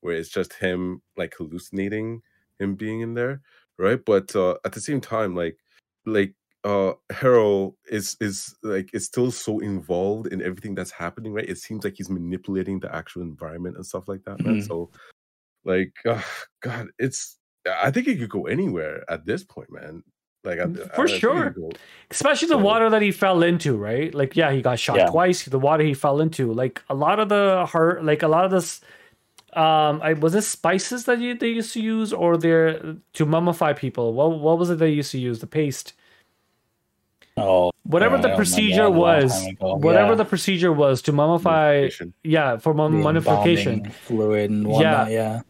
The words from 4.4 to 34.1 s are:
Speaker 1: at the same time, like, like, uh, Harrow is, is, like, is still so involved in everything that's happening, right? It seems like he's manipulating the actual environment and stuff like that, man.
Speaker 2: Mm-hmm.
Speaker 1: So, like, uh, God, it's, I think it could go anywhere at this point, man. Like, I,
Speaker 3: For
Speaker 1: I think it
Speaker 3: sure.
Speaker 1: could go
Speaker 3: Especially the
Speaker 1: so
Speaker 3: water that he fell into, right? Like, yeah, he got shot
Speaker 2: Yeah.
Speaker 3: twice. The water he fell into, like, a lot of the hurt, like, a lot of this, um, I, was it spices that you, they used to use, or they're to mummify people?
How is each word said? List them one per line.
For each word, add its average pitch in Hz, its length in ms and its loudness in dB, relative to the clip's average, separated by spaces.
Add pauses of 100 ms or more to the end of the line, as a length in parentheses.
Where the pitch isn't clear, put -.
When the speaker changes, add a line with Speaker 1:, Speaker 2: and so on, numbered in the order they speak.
Speaker 1:
at 92 80 -6
the 110 80 -12
same 143 200 -4
time, 110 360 -6
like, 85 200 -6 (480)
like, 101 300 -2 (300)
uh, 98 280 0 (180)
Harrow 104 680 2 (140)
is, 98 300 -8
is, 98 420 -8
like, 98 300 -6
is 101 120 -6
still 127 260 -2
so 107 300 -6
involved 98 720 -4
in 92 100 -6
everything 92 320 -8
that's 92 160 -10
happening, 104 420 -12
right? 104 160 -8
It 95 100 -10
seems 110 260 -12
like 98 120 -4
he's 92 140 -12
manipulating 92 680 -6
the - 140 -12
actual 80 280 -12
environment 82 540 -12
and 90 100 -16
stuff 95 220 -12
like 98 160 -10
that, 98 200 -12
man. 117 120 0
Speaker 2:
Mm-hmm. 104 100 -6
Speaker 1:
So, 85 240 -8 (720)
like, 92 280 -2 (140)
uh, 117 140 -2 (400)
God, 120 280 -10 (100)
it's, - 380 -6 (340)
I 92 220 0
think 247 160 -2
it 226 100 0
could 117 120 -6
go 95 160 -4
anywhere 95 600 -4
at 80 180 -8
this 139 180 -4
point, - 260 -20
man. 76 320 -18 (420)
Like, 87 160 -6
I, 90 60 -2
Speaker 3:
For - 360 -6
Speaker 1:
I 294 40 2
think - 40 2
it 95 100 -2
Speaker 3:
sure. 302 300 0
Speaker 1:
could - 100 -16
go 160 100 -10 (400)
Speaker 3:
Especially 311 380 0
the 330 60 4
Speaker 1:
so 269 40 2
Speaker 3:
water 220 320 4
that 214 120 4
he 202 100 2
fell 190 300 2
into, 170 340 2
right? 113 380 -4
Like, 139 220 -2
yeah, 160 160 4
he 135 100 0
got 123 160 0
shot 123 180 0
Speaker 2:
Yeah. 92 140 6
Speaker 3:
twice. 180 340 2
The 135 140 -2
water 151 260 4
he 151 100 2
fell 143 260 0
into, 156 320 0
like, 123 360 -4
a 139 60 -4
lot 160 260 2
of 214 80 0
the 196 420 2
hurt, 165 340 2
like, 151 180 2
a 160 60 2
lot 165 160 4
of 190 60 0
this, 185 300 -2 (720)
um, 156 500 2
I, 156 120 2
was 160 200 0
it 214 80 2
spices 196 640 -2
that 247 160 0
you, 240 140 -4
they 240 140 -2
used 226 260 -4
to 233 60 -6
use, 220 320 -2
or 170 240 2
they're 160 420 4 (360)
to 156 120 0
mummify 165 500 2
people? 117 380 -2